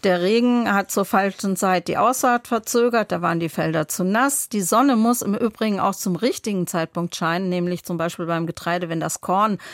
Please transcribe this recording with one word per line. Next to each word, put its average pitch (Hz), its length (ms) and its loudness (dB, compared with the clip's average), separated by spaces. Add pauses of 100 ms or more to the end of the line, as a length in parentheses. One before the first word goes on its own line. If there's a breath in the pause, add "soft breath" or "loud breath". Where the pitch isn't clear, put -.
der 180 180 2
Regen 233 540 2
hat 196 160 0
zur 196 140 0
falschen 196 500 0
Zeit 185 320 0
die 165 100 -2
Aussaat 247 520 2
verzögert, 233 640 0
da 175 100 -2
waren 170 160 0
die 165 100 -2
Felder 160 380 -2
zu - 160 -4
nass. 233 460 0
Die 208 140 -2
Sonne 233 340 4
muss 233 260 4
im 202 140 0
Übrigen 214 420 -2
auch 196 160 0
zum 180 220 -2
richtigen 202 500 -2
Zeitpunkt 170 480 -4
scheinen, 175 340 -2
nämlich 180 360 -2
zum 170 140 -4
Beispiel 170 280 -4
beim 165 220 -2
Getreide, 175 400 -4
wenn 165 100 -4
das 160 220 -4
Korn 202 380 0 (160 loud breath)